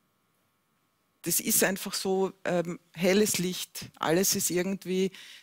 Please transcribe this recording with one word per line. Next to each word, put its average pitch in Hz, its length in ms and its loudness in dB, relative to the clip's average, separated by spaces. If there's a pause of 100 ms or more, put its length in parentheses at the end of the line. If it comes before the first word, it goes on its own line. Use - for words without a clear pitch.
(1200)
das 170 180 0
ist - 220 2
einfach 190 300 -2
so, 190 380 0 (140)
ähm, 175 340 -2 (140)
helles 196 440 4
Licht, - 520 -6 (100)
alles 180 360 2
ist 196 140 -2
irgendwie, 185 640 -2 (320)